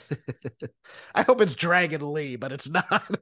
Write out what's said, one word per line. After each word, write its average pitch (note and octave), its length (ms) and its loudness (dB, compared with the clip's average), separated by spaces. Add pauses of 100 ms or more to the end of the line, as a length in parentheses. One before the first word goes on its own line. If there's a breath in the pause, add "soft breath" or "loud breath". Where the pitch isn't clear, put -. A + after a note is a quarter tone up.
(1160 loud breath)
I G#3 60 6
hope B3+ 180 4
it's E3+ 160 4
Dragon D#3+ 560 0
Lee, C#3+ 240 -6
but C3 160 -8
it's C#3 160 -12
not. F3+ 420 -2 (120)